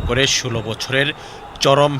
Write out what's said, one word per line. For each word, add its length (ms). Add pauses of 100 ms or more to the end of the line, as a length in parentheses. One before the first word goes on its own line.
করে 180
ষোলো 400
বছরের 400 (540)
চরম 400